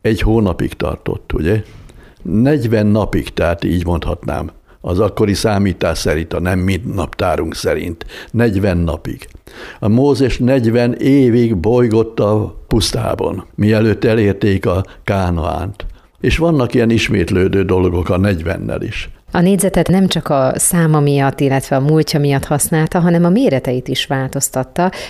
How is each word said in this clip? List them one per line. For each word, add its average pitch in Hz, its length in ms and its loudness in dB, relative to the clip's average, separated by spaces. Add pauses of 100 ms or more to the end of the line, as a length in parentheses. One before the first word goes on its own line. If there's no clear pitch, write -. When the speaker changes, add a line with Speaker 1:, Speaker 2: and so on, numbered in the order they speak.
Speaker 1:
egy - 200 -2
hónapig 104 520 0
tartott, - 600 -6
ugye? 98 300 0 (580)
Negyven 113 680 2
napig, 101 420 0
tehát 85 340 -2
így 85 220 0
mondhatnám. 78 680 -4 (340)
Az 90 140 -2
akkori 101 340 0
számítás 98 640 0
szerint, 82 360 -2
a 82 60 -4
nem 90 200 -2
mi 90 220 -2 (120)
naptárunk 82 600 -4
szerint. 80 500 -4 (260)
Negyven 101 460 2
napig. 76 500 -4 (520)
A 117 80 -2
Mózes 123 500 2
negyven 127 560 2
évig 123 600 4
bolygott 110 640 2
a 107 480 0
pusztában, - 800 -2 (100)
mielőtt 110 480 2
elérték 104 640 2
a 92 200 0 (180)
Kánaánt. 87 840 -2 (340)
És - 180 0
vannak 156 360 0
ilyen 117 160 2
ismétlődő 98 720 0
dolgok 90 460 0
a 92 80 0
negyvennel 92 640 -2
is. - 280 -8 (220)
Speaker 2:
A 180 100 0
négyzetet 185 460 2
nem 190 200 4
csak - 220 -4
a 131 260 2
száma 160 440 2
miatt, 139 400 2
illetve 135 360 0
a 135 40 2
múltja 151 400 2
miatt 143 260 0
használta, 156 540 0
hanem 170 260 4
a 170 40 4
méreteit 135 580 0
is - 180 -4
változtatta. 135 840 -2 (180)